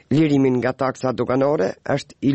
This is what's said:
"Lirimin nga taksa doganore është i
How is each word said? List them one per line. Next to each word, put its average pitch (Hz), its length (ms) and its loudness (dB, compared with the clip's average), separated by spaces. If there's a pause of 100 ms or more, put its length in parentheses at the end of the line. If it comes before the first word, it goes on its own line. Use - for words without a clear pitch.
(120)
"Lirimin 135 520 2
nga 127 100 -2
taksa 131 380 -4
doganore 135 640 0 (100)
është - 380 -6
i 139 140 0